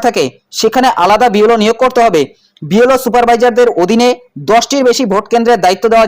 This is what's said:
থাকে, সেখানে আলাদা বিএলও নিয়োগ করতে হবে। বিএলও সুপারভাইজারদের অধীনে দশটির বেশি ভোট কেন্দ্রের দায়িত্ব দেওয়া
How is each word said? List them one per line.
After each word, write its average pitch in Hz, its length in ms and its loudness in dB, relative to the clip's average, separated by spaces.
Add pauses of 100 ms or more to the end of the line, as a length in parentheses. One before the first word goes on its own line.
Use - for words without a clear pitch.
থাকে, 220 180 -2 (280)
সেখানে 254 360 -2 (160)
আলাদা 214 260 2
বিএলও 214 280 2
নিয়োগ 226 260 -2
করতে 254 200 0
হবে। 175 200 0 (380)
বিএলও 233 420 0
সুপারভাইজারদের 240 640 0 (140)
অধীনে 226 280 0 (420)
দশটির 277 320 0
বেশি 247 220 0
ভোট 202 260 -4
কেন্দ্রের 233 320 0
দায়িত্ব 190 260 0
দেওয়া 226 180 2